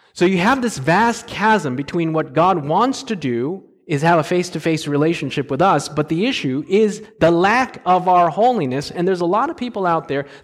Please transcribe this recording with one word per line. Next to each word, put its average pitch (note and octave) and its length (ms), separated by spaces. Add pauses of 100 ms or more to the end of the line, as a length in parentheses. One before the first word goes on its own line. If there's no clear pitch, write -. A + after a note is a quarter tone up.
(140)
So F3 120
you F#3+ 100
have A#3 240
this A#3+ 160
vast F#3+ 500
chasm F#3 480
between D#3+ 380
what D#3 220
God E3 320
wants A3 380
to A3 120
do C#3 480 (220)
is C#3+ 160
have E3+ 160
a D3+ 40
face-to-face E3+ 640
relationship D3 640
with C3+ 120
us, F3 260
but D3+ 220
the E3+ 160
issue D3 420
is G#3 340 (160)
the D#3+ 120
lack G3+ 560
of F3+ 220
our F3 200
holiness, D#3 640
and F3 180
there's F3+ 140
a F3 40
lot A3 220
of D#4+ 80
people A#3 300
out D#3+ 220
there C#3+ 180 (180)